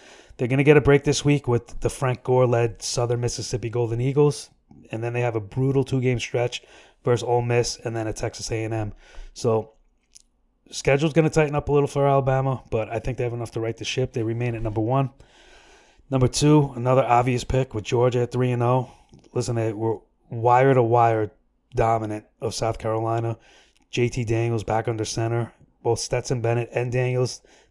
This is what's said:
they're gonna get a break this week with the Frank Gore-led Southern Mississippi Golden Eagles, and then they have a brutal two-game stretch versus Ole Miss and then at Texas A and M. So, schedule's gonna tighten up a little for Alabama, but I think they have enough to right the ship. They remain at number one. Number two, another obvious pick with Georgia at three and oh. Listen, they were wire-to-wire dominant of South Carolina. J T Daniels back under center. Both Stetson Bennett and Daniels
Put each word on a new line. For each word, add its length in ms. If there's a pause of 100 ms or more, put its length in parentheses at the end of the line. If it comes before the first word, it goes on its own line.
(360)
they're 140
gonna 160
get 100
a 60
break 240
this 180
week 240
with 320
the 100
Frank 340
Gore-led 580
Southern 400
Mississippi 480
Golden 320
Eagles, 480 (440)
and 80
then 120
they 80
have 160
a 40
brutal 440
two-game 340
stretch 440 (420)
versus 180
Ole 180
Miss 360
and 180
then 120
at 100
Texas 340
A 140
and 80
M. 200 (400)
So, 380 (1000)
schedule's 440
gonna 160
tighten 260
up 140
a 20
little 160
for 180
Alabama, 640
but 200
I 100
think 180
they 60
have 100
enough 180
to 100
right 140
the 100
ship. 260
They 120
remain 300
at 80
number 200
one. 300 (1000)
Number 180
two, 480
another 300
obvious 400
pick 280
with 120
Georgia 340
at 120
three 200
and 120
oh. 280 (420)
Listen, 220
they 160
were 280 (300)
wire-to-wire 1000 (420)
dominant 520 (160)
of 120
South 240
Carolina. 600 (540)
J 180
T 160
Daniels 400
back 240
under 160
center. 480 (300)
Both 160
Stetson 420
Bennett 320
and 180
Daniels 500 (300)